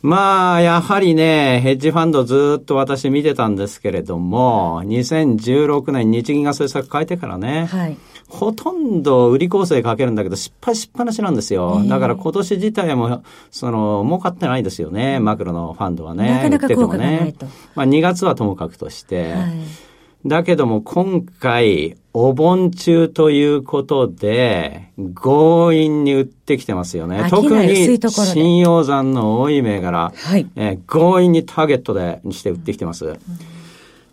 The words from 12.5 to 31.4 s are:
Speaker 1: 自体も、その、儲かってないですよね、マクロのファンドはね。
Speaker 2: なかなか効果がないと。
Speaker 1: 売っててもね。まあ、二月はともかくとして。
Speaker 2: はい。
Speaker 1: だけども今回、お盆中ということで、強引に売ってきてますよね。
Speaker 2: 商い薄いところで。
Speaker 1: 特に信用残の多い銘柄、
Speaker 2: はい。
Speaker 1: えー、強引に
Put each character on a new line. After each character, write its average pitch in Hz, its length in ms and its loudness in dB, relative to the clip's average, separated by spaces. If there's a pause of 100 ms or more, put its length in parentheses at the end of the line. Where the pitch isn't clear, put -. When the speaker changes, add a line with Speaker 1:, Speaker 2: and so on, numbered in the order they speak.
Speaker 1:
自 208 180 -2
体 170 220 -2
も、 120 280 -4 (260)
そ 123 220 -8
の、 107 340 -2
儲 165 140 0
か 185 100 -4
っ 180 80 -10
て 165 100 -4
な 127 100 -2
い 120 60 -2
で 95 60 -4
す 90 140 -10
よ 78 80 -10
ね、 127 280 -4
マ 107 160 0
ク 95 100 -8
ロ 87 60 -6
の 85 220 -6
フ 92 100 -8
ァ 95 60 -6
ン 87 60 -4
ド 80 100 -12
は 82 80 -12
ね。 214 160 -2
Speaker 2:
な 254 120 0
か 294 80 0
な 285 100 2
か 277 100 -2
効 233 180 2
果 190 100 -4
が 208 60 -2
な 156 120 0
い - 40 -2
と。 170 60 0
Speaker 1:
売 - 40 -4
っ - 20 -10
て - 80 -18
て 135 60 -14
も 135 60 -14
ね。 - 60 -20 (160)
ま 143 100 -4
あ、 - 20 0
二 147 160 4
月 180 220 0
は 160 120 0
と 117 100 -4
も 98 100 -2
か 87 140 -8
く - 80 -20
と - 140 -12
し - 100 -20
て。 90 300 -6
Speaker 2:
は 180 160 -4
い。 170 60 -6 (720)
Speaker 1:
だ 156 180 0
け 175 140 2
ど 143 80 2
も 110 160 0
今 185 400 -2
回、 107 720 0 (160)
お 123 220 2
盆 175 380 2
中 165 360 2
と 156 220 2
い 143 160 4
う 147 160 2
こ 139 220 -4
と 135 260 0
で、 92 800 -2 (260)
強 160 560 4
引 156 320 2
に 139 120 2
売 135 60 2
っ 131 40 0
て - 320 -4
き 127 80 -10
て 110 80 -4
ま 90 100 -4
す 87 140 -8
よ 82 100 -6
ね。 92 220 -2
Speaker 2:
商 202 140 4
い 196 400 4
薄 240 100 4
い 233 60 2
と 226 100 0
こ 208 120 -2
ろ 208 40 2
で。 190 60 0
Speaker 1:
特 160 80 0
に 156 40 4
信 175 140 4
用 170 260 6
残 135 300 0
の 110 260 0
多 139 100 0
い 147 120 2
銘 104 180 -2
柄、 87 340 -2
Speaker 2:
は 180 240 -2
い。 170 100 0 (100)
Speaker 1:
え 107 140 -2
ー、 92 140 -6
強 175 360 4
引 180 100 6
に 165 140 4